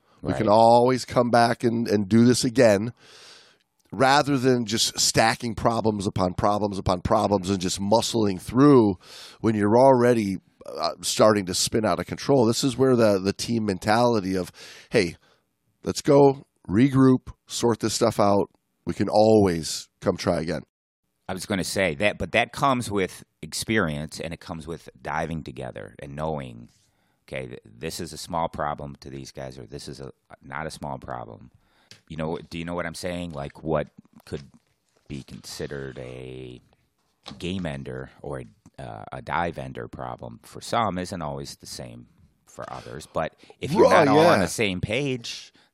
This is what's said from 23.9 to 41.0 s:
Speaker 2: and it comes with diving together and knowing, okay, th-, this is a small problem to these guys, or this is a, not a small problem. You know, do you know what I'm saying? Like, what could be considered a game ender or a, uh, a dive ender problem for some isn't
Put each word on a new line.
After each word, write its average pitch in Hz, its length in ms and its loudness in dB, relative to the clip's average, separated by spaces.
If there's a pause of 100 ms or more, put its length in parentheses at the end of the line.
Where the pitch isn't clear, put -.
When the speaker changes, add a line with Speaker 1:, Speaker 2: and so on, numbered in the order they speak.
Speaker 2:
and 82 140 -8
it 80 60 -14
comes 80 280 -14
with 82 220 -12 (120)
diving 78 420 -6
together 60 560 -14
and 69 160 -14
knowing, 67 540 -8 (560)
okay, 65 220 -10
th-, 62 180 -16
this 58 340 -10
is 82 140 -10
a 76 40 -16
small 82 320 -6
problem 73 500 -8
to - 100 -20
these 67 220 -14
guys, 65 260 -14
or 64 80 -18
this 67 220 -16
is 67 140 -14
a, 67 100 -14 (300)
not 71 260 -10
a 78 40 -12
small 71 280 -12
problem. 58 500 -14 (600)
You 80 80 -14
know, 80 200 -6 (120)
do 85 100 -12
you 82 60 -8
know 85 100 -10
what 87 100 -6
I'm 82 100 -10
saying? 87 360 -8
Like, 71 320 -12
what 76 240 -2 (380)
could 71 180 -12 (640)
be 69 160 -12
considered 67 760 -14
a 64 640 -16 (800)
game 90 260 -8
ender 67 440 -10 (120)
or 69 200 -10
a, - 420 -20
uh, 53 300 -16
a 64 80 -14
dive 78 360 -4
ender 65 300 -10
problem 60 560 -12
for - 160 -20
some 107 380 -2
isn't 90 240 -8